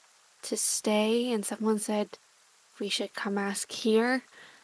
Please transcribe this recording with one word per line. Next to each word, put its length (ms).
to 120
stay, 760
and 120
someone 340
said 400
we 80
should 260
come 240
ask 340
here. 500